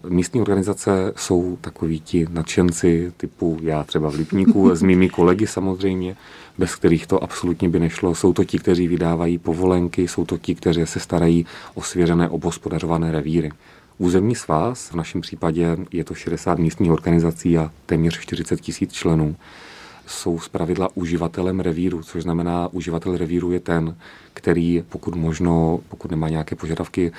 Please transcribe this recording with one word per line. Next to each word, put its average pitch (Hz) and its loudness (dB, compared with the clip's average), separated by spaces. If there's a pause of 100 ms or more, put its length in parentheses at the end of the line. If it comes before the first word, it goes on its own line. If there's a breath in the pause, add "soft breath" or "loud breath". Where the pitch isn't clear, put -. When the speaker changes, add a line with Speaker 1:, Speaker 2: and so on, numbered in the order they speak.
Speaker 1:
místní 90 2
organizace 98 0
jsou 90 0
takoví 80 -4
ti 85 0
nadšenci 85 2
typu 85 -4
já 78 -2
třeba 76 -2
v 73 -4
Lipníku, 95 4
Speaker 2:
<laughs> 87 4
Speaker 1:
s 85 0
mými 92 6
kolegy 92 4
samozřejmě, 92 -4 (420 loud breath)
bez 90 0
kterých 85 2
to - 0
absolutně 87 -2
by 85 2
nešlo. 82 0
Jsou 90 4
to 90 2
ti, 85 -2
kteří 87 2
vydávají 85 0
povolenky, 90 0
jsou 90 -4
to 85 -4
ti, 87 -4
kteří 82 0
se - -8
starají 85 2 (280 loud breath)
o - -10
svěřené, 85 2
obhospodařované 82 -2
revíry. 78 0 (480 loud breath)
Územní 95 2
svaz, - -2
v - -10
našem 85 -6
případě 85 -2 (160)
je 82 -4
to 85 -10
šedesát 85 -2
místních 82 2
organizací 85 2
a 78 -2 (160)
téměř 82 0
čtyřicet - -6
tisíc - -6
členů, 80 0 (720 loud breath)
jsou 85 -4
zpravidla 87 -2
uživatelem 90 -2
revíru, 87 -2
což 82 -8
znamená, 87 -2
uživatel 87 -4
revíru 87 -2
je 87 0
ten, 82 -2 (380 loud breath)
který 85 2
pokud 85 -8
možno, 82 2
pokud - -14
nemá 80 -2
nějaké 80 -4
požadavky 82 -4